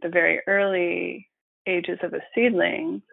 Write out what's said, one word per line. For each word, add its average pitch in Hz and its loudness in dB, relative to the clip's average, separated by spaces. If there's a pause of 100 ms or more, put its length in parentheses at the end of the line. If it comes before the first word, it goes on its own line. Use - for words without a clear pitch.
the 170 -4
very 165 2
early 180 0 (380)
ages 175 -2
of 170 -4
a - -6 (120)
seedling, 233 2 (120)